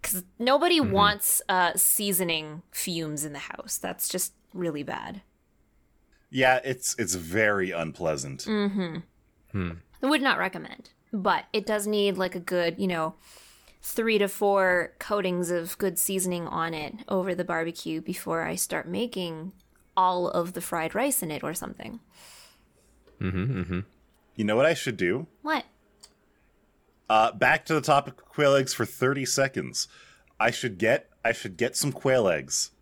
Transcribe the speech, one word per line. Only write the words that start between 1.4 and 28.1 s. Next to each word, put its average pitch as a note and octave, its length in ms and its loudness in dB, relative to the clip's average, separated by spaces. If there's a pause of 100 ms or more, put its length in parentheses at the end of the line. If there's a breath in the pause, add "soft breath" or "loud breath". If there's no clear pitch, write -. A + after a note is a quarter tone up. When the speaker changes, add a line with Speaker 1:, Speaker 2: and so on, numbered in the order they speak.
Speaker 1:
uh, F3+ 260 4
seasoning E3+ 840 0 (100)
fumes D#3 540 -4
in D3 80 -8
the C#3 60 -10
house. - 380 -10
That's - 300 -6
just - 260 -4 (200)
really E3 300 -4
bad. - 380 -10 (1080)
Speaker 3:
Yeah, B2+ 340 4
it's, B2+ 340 -4
it's F#2 180 -2
very F#2+ 560 2
unpleasant. D#2 760 -4
Speaker 1:
Mm-hmm. G3 520 -2 (540)
Speaker 2:
Hmm. F2+ 200 -4 (300)
Speaker 1:
I - 40 -4
would D4 160 2
not C4+ 160 0
recommend, F3 540 -8 (200)
but F#3+ 400 0
it G#3+ 140 -2
does G#3+ 220 -2
need, G3+ 300 2
like, F#3 180 -2
a F3+ 40 -6
good, F3 400 0
you G3 80 0
know, E3 280 -2 (680 loud breath)
three A3+ 360 0
to G3+ 100 4
four F#3+ 720 2
coatings F3+ 500 -2
of F3 280 -2
good F#3 200 -2
seasoning F#3 500 -2
on E3 260 -4
it D3+ 200 -8 (140)
over F#3+ 260 0
the F3 120 -4
barbecue E3 560 -4
before E3 420 -4
I E3 120 -4
start E3+ 320 -2
making F3+ 680 -2 (420)
all F3+ 340 4
of F3 240 0
the E3+ 80 -6
fried D#3+ 320 -4
rice C4 300 0
in D#3+ 80 -6
it D3 120 -6
or D3+ 100 -4
something. - 480 -10 (1200 loud breath)
Speaker 2:
Mm-hmm, F#2+ 400 -2
mm-hmm. F2 180 -4 (560)
Speaker 3:
You G#2+ 80 -2
know G#2 140 2
what C3+ 80 6
I E3 80 6
should A#2 240 -4
do? F#2+ 300 0 (140)
Speaker 1:
What? D4+ 220 -2 (1500)
Speaker 3:
Uh, A2 220 6
back B2+ 340 2
to D#3+ 80 -2
the D3+ 80 2
topic C#3+ 380 2